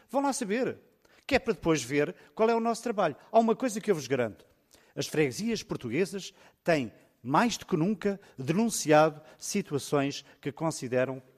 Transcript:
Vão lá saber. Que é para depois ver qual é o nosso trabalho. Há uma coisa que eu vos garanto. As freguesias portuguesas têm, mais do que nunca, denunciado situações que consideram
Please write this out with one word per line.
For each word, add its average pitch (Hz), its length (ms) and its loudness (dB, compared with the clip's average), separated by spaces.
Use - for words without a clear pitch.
Vão 277 120 -2
lá 277 100 0
saber. 220 460 -2
Que 277 80 2
é 240 40 4
para 226 140 -2
depois 160 300 2
ver 143 320 0
qual 220 160 2
é 233 60 2
o 226 40 0
nosso 226 220 -2
trabalho. 196 340 0
Há 226 80 2
uma 226 160 4
coisa 220 260 -2
que 208 100 2
eu 185 40 2
vos 139 120 -6
garanto. 123 380 -2
As 139 120 -4
freguesias 160 560 -2
portuguesas 170 680 -4
têm, 143 280 0
mais 180 340 2
do - 80 -16
que 185 120 0
nunca, 196 420 0
denunciado 151 840 2
situações 143 840 -4
que 143 100 -8
consideram 131 680 -2